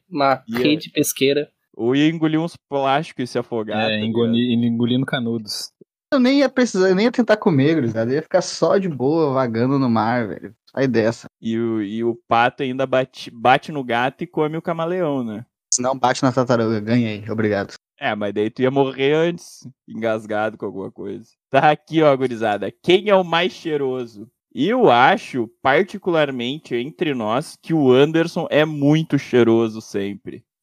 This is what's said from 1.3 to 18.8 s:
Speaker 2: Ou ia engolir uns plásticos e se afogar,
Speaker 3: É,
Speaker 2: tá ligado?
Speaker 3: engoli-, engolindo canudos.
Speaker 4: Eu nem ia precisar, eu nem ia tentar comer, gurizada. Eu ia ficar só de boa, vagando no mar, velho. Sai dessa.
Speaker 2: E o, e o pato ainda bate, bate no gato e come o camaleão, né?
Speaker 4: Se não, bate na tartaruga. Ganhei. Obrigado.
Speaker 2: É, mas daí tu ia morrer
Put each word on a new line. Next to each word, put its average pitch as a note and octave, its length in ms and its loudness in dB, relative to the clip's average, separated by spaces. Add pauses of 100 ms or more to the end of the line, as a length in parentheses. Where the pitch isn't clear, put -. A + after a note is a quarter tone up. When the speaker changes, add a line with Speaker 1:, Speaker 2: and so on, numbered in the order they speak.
Speaker 2:
Ou A#2+ 200 -2
ia D3 120 4
engolir D#3+ 320 -2
uns E3+ 140 -6 (140)
plásticos C#3 560 -2
e - 20 -4
se - 120 -12
afogar, A2 400 -4
Speaker 3:
É, A2 40 0
Speaker 2:
tá A2 60 0
ligado? G#2+ 180 -4
Speaker 3:
engoli-, A#2 480 0
engolindo A#2+ 500 0
canudos. A#2 680 -6 (400)
Speaker 4:
Eu C4+ 80 2
nem C4 180 4
ia C4 100 2
precisar, G#3+ 400 0
eu F#3 60 4
nem G#3 120 2
ia B3+ 60 2
tentar G#3+ 240 2
comer, D#3 380 2
gurizada. A#2 380 -2
Eu - 20 0
ia D#3 80 -2
ficar F3+ 200 0
só - 360 0
de F#3+ 100 -2
boa, C#3+ 460 0
vagando B2+ 420 0
no C3 140 0
mar, A2+ 380 0
velho. G2 260 -14 (160)
Sai C3+ 160 -2
dessa. A2+ 400 0 (160)
Speaker 2:
E A2+ 160 -4
o, A2+ 240 -2
e A2 220 -6
o A#2 120 -2 (120)
pato A#2+ 340 0
ainda C3 240 -4
bate, C3 460 -4
bate B2 400 2
no C#3+ 100 -4
gato B2 400 -2
e E3+ 40 -6
come D#3 300 -4
o E3 60 -6
camaleão, E3 640 -4
né? A2 200 -8 (280)
Speaker 4:
Se B2 100 -2
não, C3 160 -2
bate B2+ 240 0
na C3 80 2
tartaruga. A2+ 500 0
Ganhei. G#2+ 480 -2
Obrigado. G#2+ 460 -2 (240)
Speaker 2:
É, B2+ 160 -2
mas G#2 180 -4
daí G#2 160 -2
tu B2+ 140 -4
ia B2+ 80 4
morrer C3+ 420 0